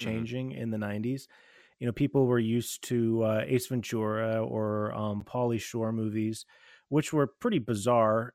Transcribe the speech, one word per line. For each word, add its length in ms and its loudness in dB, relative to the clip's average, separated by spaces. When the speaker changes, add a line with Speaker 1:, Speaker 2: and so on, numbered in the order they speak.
Speaker 1:
Mm-hmm. 220 -4
Speaker 2:
changing 280 -6
in 200 -6
the 60 -4
nineties. 500 -4
You 60 -4
know, 80 0
people 320 2
were 140 4
used 460 0
to, 380 2
uh, 220 2
Ace 220 0
Ventura 760 0
or, 500 -2
um, 300 -4
Pauly 380 -2
Shore 300 -4
movies, 540 -2
which 240 0
were 140 4
pretty 320 0
bizarre 760 2